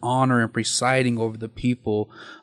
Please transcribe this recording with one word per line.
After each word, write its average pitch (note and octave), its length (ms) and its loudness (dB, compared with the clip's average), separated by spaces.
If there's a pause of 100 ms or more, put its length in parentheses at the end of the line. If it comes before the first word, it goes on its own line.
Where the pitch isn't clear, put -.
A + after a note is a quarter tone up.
honor B2+ 400 2
in A2+ 60 0
presiding B2 720 0
over A2 180 -2
the A2+ 120 -10
people, A2+ 640 -2 (320)